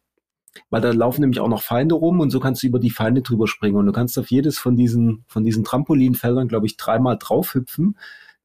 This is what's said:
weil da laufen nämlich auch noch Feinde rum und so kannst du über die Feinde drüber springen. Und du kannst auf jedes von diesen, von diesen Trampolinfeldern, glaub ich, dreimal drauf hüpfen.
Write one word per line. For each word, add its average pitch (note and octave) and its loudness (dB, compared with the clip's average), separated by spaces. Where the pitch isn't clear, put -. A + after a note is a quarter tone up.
weil A2+ -2
da A#2+ 0
laufen A#2+ 2
nämlich B2+ 2
auch A2 -2
noch A2+ -2
Feinde C#3+ 0
rum E3+ 2
und C#3+ 2
so B2+ 0
kannst B2+ -2
du C3+ 2
über B2 2
die A#2+ 0
Feinde A#2+ 0
drüber A2 0
springen. G#2 0
Und G2+ 4
du G2 2
kannst A#2+ -2
auf - -4
jedes C#3 0
von B2 0
diesen, A#2 2
von A2 -2
diesen A2+ 0
Trampolinfeldern, B2+ 0
glaub A2 -2
ich, G#2+ -4
dreimal A#2 0
drauf - -4
hüpfen. D3+ -2